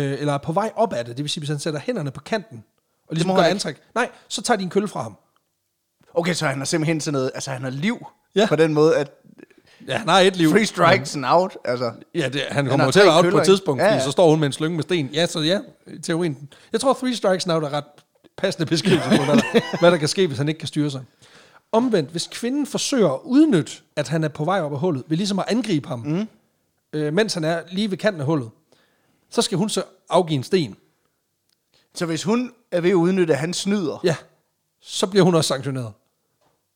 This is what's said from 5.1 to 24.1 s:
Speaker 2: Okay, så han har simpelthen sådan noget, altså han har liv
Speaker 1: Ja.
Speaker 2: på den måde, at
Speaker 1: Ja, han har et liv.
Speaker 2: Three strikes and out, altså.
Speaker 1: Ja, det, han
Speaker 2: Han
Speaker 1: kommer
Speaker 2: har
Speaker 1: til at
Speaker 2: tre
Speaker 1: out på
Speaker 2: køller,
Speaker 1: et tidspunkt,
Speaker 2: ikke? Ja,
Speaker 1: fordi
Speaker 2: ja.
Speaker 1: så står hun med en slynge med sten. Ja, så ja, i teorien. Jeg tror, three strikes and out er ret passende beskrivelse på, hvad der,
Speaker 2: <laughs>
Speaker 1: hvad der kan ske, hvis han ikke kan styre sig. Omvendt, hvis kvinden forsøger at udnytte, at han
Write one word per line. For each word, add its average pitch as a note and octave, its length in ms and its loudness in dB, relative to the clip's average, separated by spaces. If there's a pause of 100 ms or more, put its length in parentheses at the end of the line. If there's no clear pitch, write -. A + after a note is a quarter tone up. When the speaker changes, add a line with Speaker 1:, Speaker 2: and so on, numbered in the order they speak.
Speaker 2:
Okay, E3+ 200 0
så D#3 140 -2
han C3+ 100 -2
har C3+ 80 -6
simpelthen D#3 360 0
sådan D#3 120 -4
noget, C3 200 -2
altså C#3 180 -10
han B2 120 -8
har C3 60 -6
liv D#3 360 -4 (300)
Speaker 1:
Ja. G3 100 4
Speaker 2:
på F3+ 100 2
den D#3 180 4
måde, D3+ 220 4
at C#3+ 160 0 (760)
Speaker 1:
Ja, B2+ 100 -4
han A#2 120 -4
har F#3 100 6
et F#3+ 160 6
liv. E3 140 4
Speaker 2:
Three G3+ 160 4
strikes E3 500 2
and C3+ 120 -6
out, E3+ 380 2
altså. B2 260 -2 (240)
Speaker 1:
Ja, C3 140 0
det, C3+ 120 -4
han - 140 -6
Speaker 2:
Han C#3 120 0
Speaker 1:
kommer C#3 160 2
Speaker 2:
har C3 80 2
Speaker 1:
til F#3 80 6
at G3+ 60 10
Speaker 2:
tre D#3+ 100 8
Speaker 1:
out E3 40 8
på F3+ 40 6
Speaker 2:
køller, F#3 160 4
Speaker 1:
et F3 60 2
tidspunkt, F3 360 4
Speaker 2:
ikke? E3+ 40 4
Ja, G#3 60 4
Speaker 1:
fordi F#3+ 80 2
Speaker 2:
ja. C3 60 -2
Speaker 1:
så C#3+ 60 -2
står F3 180 6
hun D#3 100 4
med D3+ 80 2
en C3+ 60 -2
slynge D#3+ 220 -4
med D3+ 80 -4
sten. D#3 300 -2
Ja, D#3+ 120 0
så E3 140 -8
ja, D#3+ 200 0 (280)
i G3 120 -16
teorien. D#3+ 500 -4 (220)
Jeg A3 100 -4
tror, C4 120 2
three B3+ 220 -4
strikes F#3+ 300 0
and F3+ 60 -2
out D#3+ 120 0
er D3 100 -6
ret D3 100 -4 (540)
passende F3 280 -2
beskrivelse D#3+ 440 2
på, D#3+ 140 6
hvad C#3+ 120 2
der, - 420 0
Speaker 2:
<laughs> - 20 -10
Speaker 1:
hvad F3 120 6
der F3 60 2
kan D3+ 100 -2
ske, F#3 200 0
hvis C3+ 100 -4
han C#3+ 100 -2
ikke D#3 120 -4
kan D3 80 -12
styre D3 240 -4
sig. C3 100 -10 (680)
Omvendt, G#3+ 380 0
hvis E3 220 -8
kvinden C4+ 340 -4
forsøger G#3+ 440 0
at C3 140 -2
udnytte, B3+ 480 4 (240)
at D3 120 -2
han D#3+ 160 -2